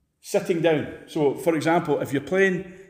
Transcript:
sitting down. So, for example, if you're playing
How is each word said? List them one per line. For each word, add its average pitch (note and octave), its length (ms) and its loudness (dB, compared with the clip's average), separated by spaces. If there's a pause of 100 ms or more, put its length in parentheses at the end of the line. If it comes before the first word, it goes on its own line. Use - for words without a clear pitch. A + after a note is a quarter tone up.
(200)
sitting F#3+ 400 -2
down. D#3 320 2 (140)
So, C#3+ 280 0
for E3 200 0
example, D3+ 460 0
if B2+ 120 -4
you're C3+ 100 -2
playing F#3+ 500 0 (180)